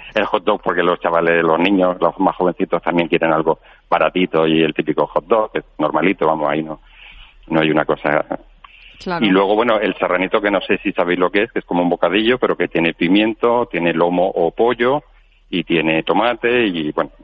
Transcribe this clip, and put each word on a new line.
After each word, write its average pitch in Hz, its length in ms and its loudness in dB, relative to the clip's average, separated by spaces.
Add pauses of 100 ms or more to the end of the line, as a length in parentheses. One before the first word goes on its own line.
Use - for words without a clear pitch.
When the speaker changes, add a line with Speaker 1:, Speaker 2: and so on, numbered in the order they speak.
(140)
Speaker 1:
El 104 120 0
hot - 180 -2
dog, 104 180 -2
porque 87 220 -2
los 87 160 0
chavales, 85 420 2
los 80 160 2
niños, 90 420 2
los 85 200 0
más 90 160 0
jovencitos 87 440 -2
también 85 280 -2
quieren 82 240 2
algo 78 260 0 (320)
baratito 82 560 0
y 80 160 2
el 78 100 0
típico 78 360 -2
hot 76 180 -4
dog, 107 240 0
que - 100 -6
es - 40 -8 (160)
normalito, 78 480 0
vamos, 78 200 -2
ahí 76 140 -2
no, 78 160 -12 (720)
no 80 120 0
hay 78 100 2
una 76 140 0
cosa. 76 400 -2 (800)
Speaker 2:
Claro. 170 240 -4
Speaker 1:
Y 101 40 2
luego, 98 260 2
bueno, 110 240 2
el 95 160 -2
serranito, 92 440 0
que 104 80 0
no 98 120 0
sé 98 180 -2
si 98 140 -4
sabéis 87 260 0
lo 90 100 2
que 101 140 0
es, 117 100 -4
que - 60 -6
es - 60 -6
como 87 180 -2
un 87 60 0
bocadillo, 104 500 0
pero 92 180 -2
que 87 120 -2
tiene 85 260 -2
pimiento, 113 720 0
tiene 85 240 -2
lomo 87 400 0
o 85 200 0
pollo, 123 500 0 (480)
y 90 140 -4
tiene 80 400 0
tomate, 117 640 0
y 80 240 -4
bueno, 73 180 -4 (140)